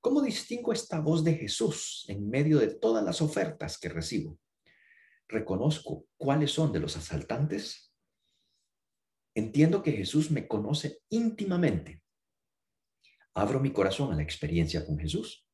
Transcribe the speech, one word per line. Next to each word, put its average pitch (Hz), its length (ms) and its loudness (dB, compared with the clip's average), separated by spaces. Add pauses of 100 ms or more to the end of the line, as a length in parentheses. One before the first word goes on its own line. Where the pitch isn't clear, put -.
¿Cómo 277 200 2
distingo 233 520 -2
esta - 260 -4
voz 156 240 2
de 156 120 4
Jesús - 720 -4
en 101 200 -6
medio 147 300 4
de 107 160 4
todas 113 300 2
las - 180 0
ofertas - 560 -2
que - 100 -8
recibo? 80 480 -6 (920)
¿Reconozco 110 880 -2
cuáles 143 340 2
son 156 220 2
de 80 80 0
los - 160 -4
asaltantes? - 1000 -4 (1400)
Entiendo 143 480 4
que 156 100 0
Jesús 139 380 0
me 123 180 -2
conoce 113 600 -2
íntimamente. 190 960 0 (1300)
¿Abro 107 260 2
mi 135 120 0
corazón 101 400 2
a 80 40 0
la 76 60 0
experiencia 80 640 -2
con 76 120 -2
Jesús? 78 560 -6